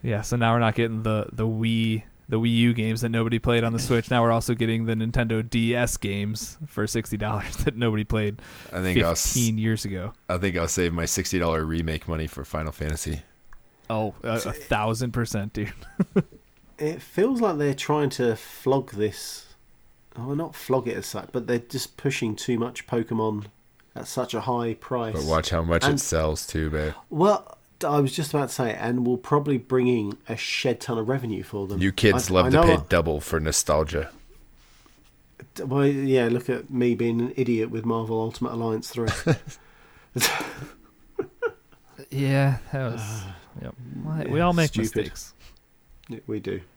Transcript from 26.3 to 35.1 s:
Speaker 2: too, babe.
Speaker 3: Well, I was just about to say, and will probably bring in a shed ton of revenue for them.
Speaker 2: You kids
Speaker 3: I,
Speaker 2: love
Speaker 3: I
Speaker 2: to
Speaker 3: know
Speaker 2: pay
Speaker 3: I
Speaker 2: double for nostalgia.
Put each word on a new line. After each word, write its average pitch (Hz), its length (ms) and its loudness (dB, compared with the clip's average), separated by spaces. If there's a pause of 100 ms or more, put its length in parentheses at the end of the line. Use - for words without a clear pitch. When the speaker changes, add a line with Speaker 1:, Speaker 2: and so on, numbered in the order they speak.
Speaker 2:
too, 78 260 -4
babe. 76 240 -4 (140)
Speaker 3:
Well, 185 480 2 (280)
I 143 160 2
was 135 140 2
just 151 200 -4
about 143 140 0
to - 60 -8
say, 117 200 0
and 120 320 -2
will 123 100 2
probably 143 420 2
bring 127 280 2
in 110 320 0 (100)
a 113 80 -4
shed - 440 -2
ton 117 180 -4
of 110 100 -2
revenue 120 360 -2
for 101 220 -6
them. 95 140 -2
Speaker 2:
You 95 120 4
kids 113 380 4
Speaker 3:
I, 92 40 2
Speaker 2:
love 90 120 8
Speaker 3:
I 127 40 4
Speaker 2:
to 139 60 8
Speaker 3:
know 160 80 8
Speaker 2:
pay 165 100 8
Speaker 3:
I 76 140 0
Speaker 2:
double 80 320 2
for - 200 -2
nostalgia. 76 680 0 (1400)